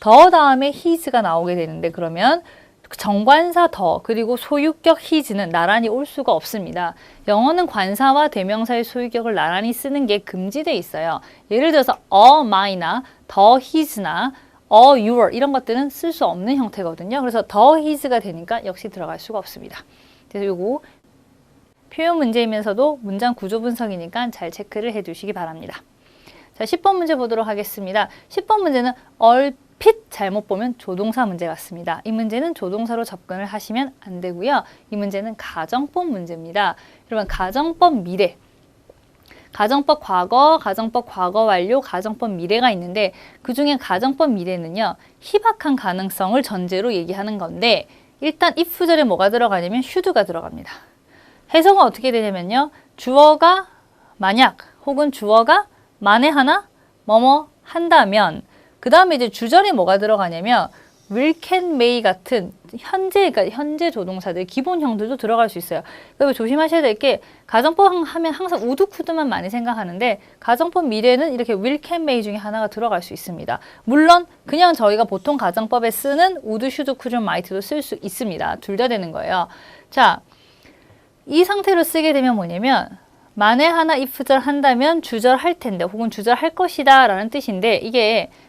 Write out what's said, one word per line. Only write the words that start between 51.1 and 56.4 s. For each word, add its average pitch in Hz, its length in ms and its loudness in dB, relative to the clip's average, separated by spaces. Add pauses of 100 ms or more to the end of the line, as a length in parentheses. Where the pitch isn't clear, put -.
해석은 370 280 6
어떻게 240 300 0
되냐면요, 220 580 -2 (260)
주어가 302 720 6 (500)
만약 220 420 2 (280)
혹은 285 240 0
주어가 233 560 4 (320)
만에 220 300 4
하나 294 400 2 (360)